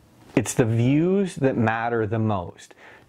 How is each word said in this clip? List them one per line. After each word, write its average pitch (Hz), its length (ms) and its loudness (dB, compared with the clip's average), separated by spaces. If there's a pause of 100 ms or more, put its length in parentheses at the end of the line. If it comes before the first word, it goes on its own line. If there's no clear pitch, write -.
(380)
it's 113 160 -2
the 127 120 2
views 151 680 2
that 131 220 0
matter 113 500 0
the 110 120 -2
most. 101 540 -4 (360)